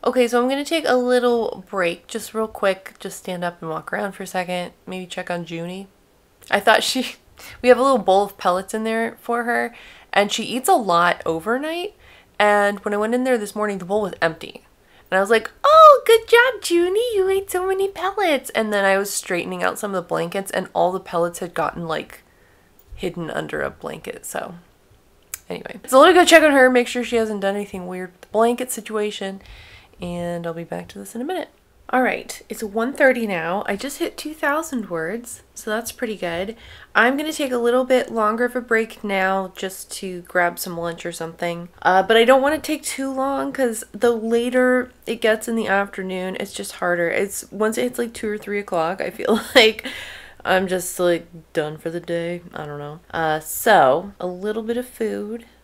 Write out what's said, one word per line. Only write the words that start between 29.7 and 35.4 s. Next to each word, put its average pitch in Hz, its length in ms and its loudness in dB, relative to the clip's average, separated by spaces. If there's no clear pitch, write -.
and 175 460 -6
I'll 165 80 -6
be 170 100 -10
back 175 240 -10
to - 100 -18
this 196 160 -16
in 233 60 -8
a 247 40 -6
minute. 349 260 -6
All 254 100 4
right, - 460 -4
it's 220 140 -12
one 220 300 -4
thirty 254 340 4
now. 175 400 -4
I 202 80 -2
just 262 240 -10
hit - 180 -6
two 302 160 -10
thousand 285 560 -2
words, 175 540 -8